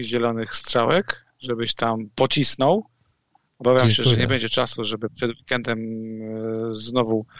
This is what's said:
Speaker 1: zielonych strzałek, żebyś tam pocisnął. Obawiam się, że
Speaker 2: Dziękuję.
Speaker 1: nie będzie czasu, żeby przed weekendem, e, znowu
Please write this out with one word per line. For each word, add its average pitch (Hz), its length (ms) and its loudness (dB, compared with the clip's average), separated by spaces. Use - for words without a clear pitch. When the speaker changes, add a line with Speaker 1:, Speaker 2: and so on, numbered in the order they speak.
Speaker 1:
zielonych 117 540 -2
strzałek, 135 680 0
żebyś 117 340 -4
tam 113 420 -2
pocisnął. 143 720 2
Obawiam 127 320 6
się, 107 40 2
że 117 80 0
Speaker 2:
Dziękuję. 123 140 6
Speaker 1:
nie 123 100 2
będzie 120 220 0
czasu, 120 340 -2
żeby 107 260 -6
przed - 220 -4
weekendem, 117 480 -4
e, - 20 -6
znowu 110 520 0